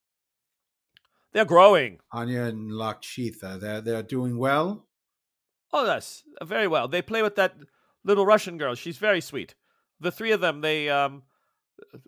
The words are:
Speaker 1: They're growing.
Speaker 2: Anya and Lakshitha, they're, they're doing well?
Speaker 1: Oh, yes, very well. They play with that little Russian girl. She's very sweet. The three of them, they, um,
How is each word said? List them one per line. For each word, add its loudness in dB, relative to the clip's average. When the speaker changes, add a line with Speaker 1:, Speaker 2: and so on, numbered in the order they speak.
Speaker 1:
They're 2
growing. 6
Speaker 2:
Anya -4
and -6
Lakshitha, -8
they're, -8
they're -6
doing -6
well? -2
Speaker 1:
Oh, 0
yes, -4
very -2
well. 0
They -2
play -4
with 0
that 2
little 2
Russian 4
girl. -4
She's -12
very 2
sweet. -10
The -4
three -4
of 2
them, -2
they, -2
um, -2